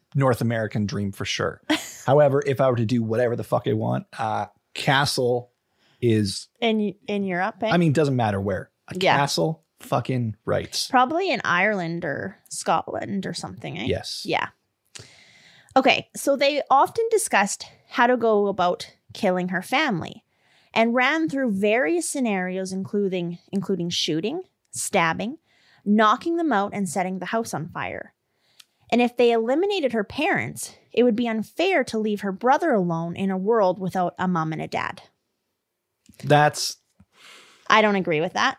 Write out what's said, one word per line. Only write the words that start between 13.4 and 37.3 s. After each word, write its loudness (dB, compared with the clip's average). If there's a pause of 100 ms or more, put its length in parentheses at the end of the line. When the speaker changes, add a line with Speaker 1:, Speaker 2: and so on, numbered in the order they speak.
Speaker 2:
eh? -8
Speaker 1:
Yes. -4
Speaker 2:
Yeah. -2 (1300)
Okay, 2
so 0
they 0 (100)
often 4
discussed 0 (220)
how 2
to 4
go 2
about -2 (200)
killing 0
her -4
family -2 (480)
and 2
ran 2
through 0
various 0
scenarios, -2
including, -4 (140)
including -2
shooting, -4 (280)
stabbing, -2 (460)
knocking 4
them 0
out, 0
and -4
setting -4
the -10
house -4
on -6
fire. -10 (800)
And 4
if 0
they 4
eliminated 0
her -2
parents, -4 (180)
it 4
would 4
be -2
unfair -2
to -4
leave -2
her -4
brother 2
alone 0
in -2
a -2
world 2
without -2
a 0
mom 0
and -6
a -8
dad. -6 (1200)
Speaker 1:
That's 4 (920)